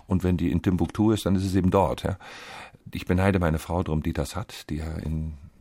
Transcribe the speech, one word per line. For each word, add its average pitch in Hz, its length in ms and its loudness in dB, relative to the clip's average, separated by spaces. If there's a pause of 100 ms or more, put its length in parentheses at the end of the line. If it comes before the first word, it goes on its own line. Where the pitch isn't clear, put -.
Und 92 180 0
wenn 90 120 4
die 87 140 0
in - 120 0
Timbuktu 101 500 2
ist, 104 140 0
dann 95 100 2
ist 92 80 0
es 92 100 0
eben 92 160 4
dort, 90 320 4
ja. - 160 -2 (760)
Ich - 140 -8
beneide 95 320 4
meine 80 200 2
Frau 87 240 -2
drum, 78 200 0
die 82 100 0
das 76 240 -4
hat, - 320 -10
die 76 80 -4
ja 80 200 -4
in 80 380 -4 (260)